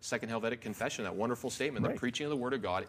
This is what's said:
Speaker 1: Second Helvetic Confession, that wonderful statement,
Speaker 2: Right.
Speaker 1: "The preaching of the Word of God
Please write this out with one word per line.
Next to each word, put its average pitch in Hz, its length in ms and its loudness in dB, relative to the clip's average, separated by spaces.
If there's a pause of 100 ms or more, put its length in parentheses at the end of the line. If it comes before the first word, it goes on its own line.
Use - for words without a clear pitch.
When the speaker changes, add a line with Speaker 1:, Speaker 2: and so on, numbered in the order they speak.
Speaker 1:
Second 117 280 -2
Helvetic 113 320 0
Confession, 110 440 -2
that 90 100 -2
wonderful 120 340 0
statement, 131 360 0
Speaker 2:
Right. - 100 2
Speaker 1:
"The - 40 -4
preaching 123 260 0
of 147 40 0
the 147 80 2
Word 123 160 0
of 123 80 2
God 95 280 2